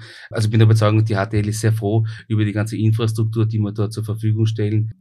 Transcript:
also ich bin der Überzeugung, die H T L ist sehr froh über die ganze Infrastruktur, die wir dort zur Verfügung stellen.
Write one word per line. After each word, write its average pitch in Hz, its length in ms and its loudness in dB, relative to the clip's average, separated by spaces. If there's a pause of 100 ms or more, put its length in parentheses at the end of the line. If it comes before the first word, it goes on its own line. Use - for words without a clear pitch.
(300)
also 110 180 -4
ich 110 40 -2
bin 117 80 2
der 113 80 8
Überzeugung, 110 380 4
die 107 120 -2
H 98 100 0
T 107 120 0
L 101 80 -2
ist 104 140 -4
sehr 110 120 2
froh 110 320 0 (220)
über 107 180 0
die 104 60 -2
ganze 107 260 -4
Infrastruktur, 110 720 0
die 110 100 -2
wir 101 140 -2
dort 107 220 -4
zur 110 100 -8
Verfügung 107 420 -2
stellen. 110 560 -2